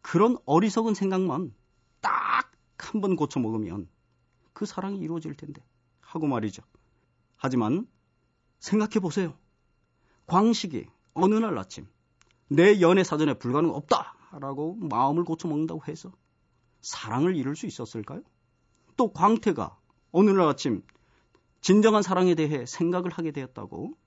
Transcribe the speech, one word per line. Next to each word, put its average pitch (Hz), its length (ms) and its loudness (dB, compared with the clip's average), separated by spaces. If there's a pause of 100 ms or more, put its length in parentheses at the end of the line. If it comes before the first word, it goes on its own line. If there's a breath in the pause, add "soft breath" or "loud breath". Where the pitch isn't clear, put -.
그런 185 460 2
어리석은 214 480 2
생각만 185 580 -2 (480)
딱 - 540 -2 (220)
한 - 240 -6
번 190 160 0
고쳐먹으면 110 720 -4 (640)
그 - 140 -8
사랑이 196 320 -8
이루어질 160 360 -8
텐데 147 280 -18 (380)
하고 160 260 -6
말이죠. 110 360 -2 (760)
하지만 127 520 -2 (720)
생각해보세요. 196 760 -2 (920)
광식이 185 600 0 (280)
어느 190 200 4
날 214 220 0
아침 95 300 -10 (600)
내 185 320 6
연애 180 220 6
사전에 151 320 0
불가능 143 360 0
없다라고 147 1040 -6
마음을 151 500 0
고쳐먹는다고 160 640 -6
해서 160 240 -16 (680)
사랑을 139 540 -4
이룰 139 200 -4
수 226 100 -12
있었을까요? 131 560 -12 (720)
또 226 160 2
광태가 170 680 0 (340)
어느 196 180 6
날 190 180 4
아침 139 340 -2 (800)
진정한 214 420 6
사랑에 180 320 2
대해 147 320 -2
생각을 180 440 -4
하게 165 220 -8
되었다고 131 640 -12 (100)